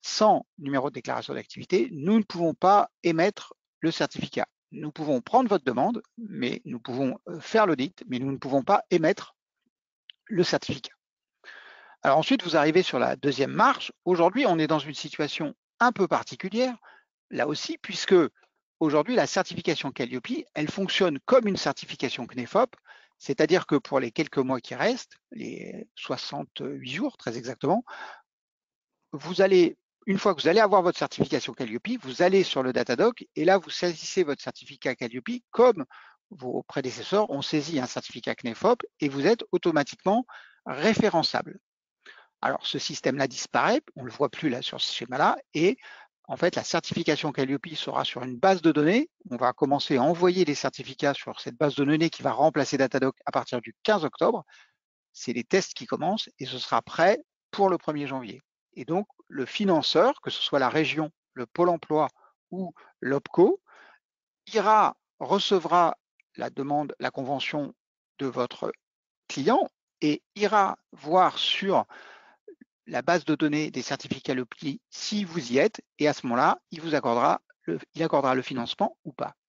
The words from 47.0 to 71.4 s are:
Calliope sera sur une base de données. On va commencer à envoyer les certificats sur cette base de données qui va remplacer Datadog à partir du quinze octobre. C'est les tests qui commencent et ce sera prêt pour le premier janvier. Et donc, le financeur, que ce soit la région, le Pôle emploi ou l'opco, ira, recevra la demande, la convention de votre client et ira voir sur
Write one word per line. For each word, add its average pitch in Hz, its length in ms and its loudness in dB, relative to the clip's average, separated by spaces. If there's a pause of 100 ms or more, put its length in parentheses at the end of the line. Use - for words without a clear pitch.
Calliope 139 420 -4
sera 135 300 -4
sur 127 180 -8
une 127 160 -8
base 185 240 4
de 165 80 6
données. 165 400 4 (200)
On 123 60 -6
va 123 160 2
commencer 139 440 0
à 120 60 4
envoyer 175 420 4
les 147 100 -2
certificats 139 580 -4
sur - 280 -10
cette 127 160 -12
base 143 180 0
de 143 100 2
données 156 240 2
qui - 140 -8
va 156 80 0
remplacer 143 480 2
Datadog 135 360 2 (120)
à - 60 -6
partir 123 280 -4
du 113 220 -16
quinze 202 220 2
octobre. 180 400 0 (680)
C'est - 200 -8
les 120 100 -4
tests - 320 0
qui 127 120 -12
commencent 170 520 -4
et 135 80 -10
ce 127 120 -10
sera 120 240 0
prêt 190 380 2 (300)
pour 196 180 2
le 175 100 2
premier 147 280 -4
janvier. 131 360 -10 (320)
Et 131 100 -12
donc, 185 240 -4 (180)
le 139 180 -6
financeur, 185 760 2
que - 100 -10
ce - 100 -8
soit - 200 0
la 127 80 2
région, 151 420 -2 (240)
le 127 120 -10
Pôle 175 220 0
emploi 156 400 0 (440)
ou 180 200 -8 (280)
l'opco, 175 600 2 (960)
ira, 208 420 4 (220)
recevra 170 800 2 (380)
la 123 120 -6
demande, 143 520 -4
la 131 100 -4
convention 139 640 -6 (460)
de 139 60 -4
votre 123 460 -6 (540)
client 220 420 0 (320)
et 147 220 0 (140)
ira 202 420 2 (140)
voir 165 460 2
sur 175 480 0 (1000)